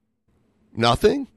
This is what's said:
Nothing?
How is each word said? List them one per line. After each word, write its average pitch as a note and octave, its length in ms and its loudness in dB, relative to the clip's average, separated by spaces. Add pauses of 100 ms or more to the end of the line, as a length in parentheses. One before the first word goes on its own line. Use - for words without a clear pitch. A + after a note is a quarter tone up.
(760)
Nothing? G#3 600 0